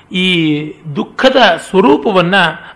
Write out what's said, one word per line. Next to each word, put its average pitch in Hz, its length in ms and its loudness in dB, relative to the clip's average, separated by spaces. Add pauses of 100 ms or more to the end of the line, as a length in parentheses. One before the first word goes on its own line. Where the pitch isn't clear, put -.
(120)
ಈ 180 440 0 (400)
ದುಃಖದ 254 400 -2 (340)
ಸ್ವರೂಪವನ್ನ 196 640 2 (420)